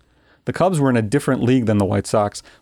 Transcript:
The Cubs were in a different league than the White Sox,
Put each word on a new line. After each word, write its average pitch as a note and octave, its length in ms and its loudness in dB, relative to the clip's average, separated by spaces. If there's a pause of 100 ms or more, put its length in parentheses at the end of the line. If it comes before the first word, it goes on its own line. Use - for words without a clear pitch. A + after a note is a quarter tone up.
(460)
The B2 80 -6
Cubs F3 260 0
were C3+ 100 2
in B2 80 2
a A2+ 40 2
different B2 420 -2
league B2 220 2
than G#2+ 120 2
the G2 80 2
White G2+ 220 -2
Sox, G#2 340 -2 (200)